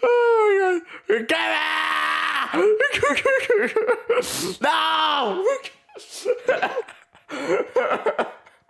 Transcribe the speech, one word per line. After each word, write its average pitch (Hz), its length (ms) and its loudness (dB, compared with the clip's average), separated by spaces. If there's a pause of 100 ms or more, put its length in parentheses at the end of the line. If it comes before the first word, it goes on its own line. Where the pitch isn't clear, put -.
Oh 440 760 4 (280)
my 226 100 2
God. 233 100 -4
Get 320 100 0
out! 311 1300 -2 (2000)
<laughs> - 0 -
No! 311 840 0 (2750)
<laughs> - 100 -20 (300)